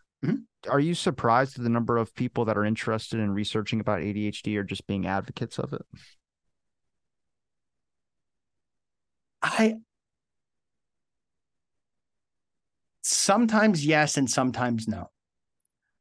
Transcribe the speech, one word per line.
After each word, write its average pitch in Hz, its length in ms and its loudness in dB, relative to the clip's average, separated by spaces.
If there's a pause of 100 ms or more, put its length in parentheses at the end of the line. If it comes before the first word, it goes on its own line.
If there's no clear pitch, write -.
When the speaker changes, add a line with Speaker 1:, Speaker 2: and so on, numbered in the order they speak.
(240)
Speaker 1:
Mm-hmm. - 460 -4
Speaker 2:
are 139 100 4
you 165 140 0
surprised 135 640 2
at 120 60 -8
the 120 80 0
number 117 280 2
of 113 180 -2
people 120 300 -2
that 107 120 0
are 104 60 2
interested 110 560 -2
in 104 100 0
researching 104 480 -2
about 104 220 -2
A 101 120 -4
D 104 140 -2
H 101 160 -6
D 107 140 -2
or 101 80 -2
just - 240 -10
being 95 180 -2
advocates 98 520 -6
of 139 140 -6
it? - 100 -8 (3500)
Speaker 1:
I, 220 340 2 (3250)
sometimes 214 840 4
yes 151 300 4
and 135 120 2
sometimes 120 600 -2
no. 92 220 -6 (920)